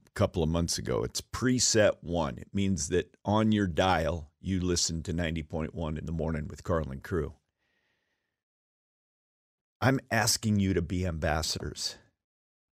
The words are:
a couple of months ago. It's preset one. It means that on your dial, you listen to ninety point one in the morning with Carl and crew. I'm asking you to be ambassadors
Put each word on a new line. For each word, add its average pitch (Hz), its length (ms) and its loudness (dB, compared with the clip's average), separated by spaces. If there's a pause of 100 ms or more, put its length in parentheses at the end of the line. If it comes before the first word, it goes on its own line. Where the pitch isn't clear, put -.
a - 100 -20
couple 92 260 2
of 80 80 2
months 85 300 0
ago. 55 240 -2
It's - 180 -6
preset 113 800 2
one. 78 380 -2
It - 120 -16
means 98 380 0
that 90 340 -2
on 107 280 2
your 104 160 4
dial, 80 640 2 (100)
you 92 180 -2
listen 87 440 0
to 87 100 -4
ninety 82 300 -2
point 80 320 -6
one 78 220 -4
in - 100 -8
the 80 40 -6
morning 78 380 -4
with - 140 -14
Carl 76 280 0
and 69 120 -10
crew. 76 320 -4 (2500)
I'm 131 200 4 (100)
asking 107 500 2
you 95 140 4
to 87 80 2
be 90 240 -2
ambassadors 78 920 -4 (760)